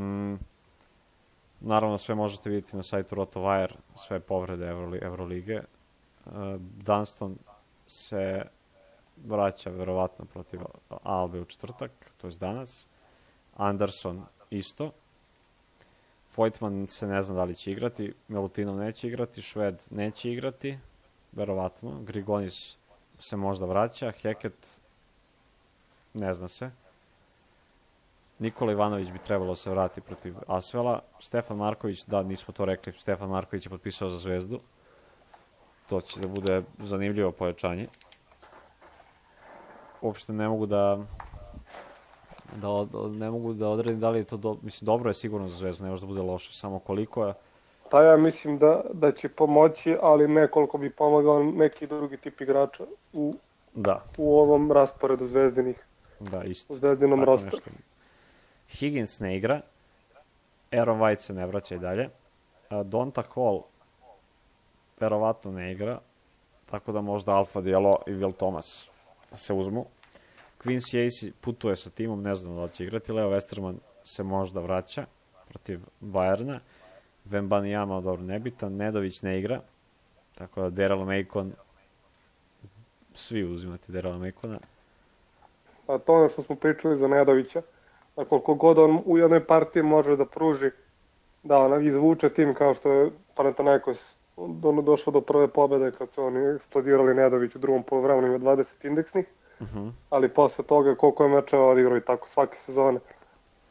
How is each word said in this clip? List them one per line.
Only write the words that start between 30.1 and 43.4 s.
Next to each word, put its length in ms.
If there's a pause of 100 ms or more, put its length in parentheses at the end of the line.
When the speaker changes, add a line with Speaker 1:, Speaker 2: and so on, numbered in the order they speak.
Speaker 1:
Asvela. 540 (180)
Stefan 380
Marković, 500
da, 160
nismo 320
to 100
rekli, 280
Stefan 360
Marković 380
je 40
potpisao 380
za 80
Zvezdu. 440 (1300)
To 120
će 200
da 80
bude 340 (160)
zanimljivo 540
pojačanje. 560 (2000)
Uopšte 320
ne 160
mogu 180
da, 320 (1600)
da 140
od-, 260
od-, 180
ne 180
mogu 220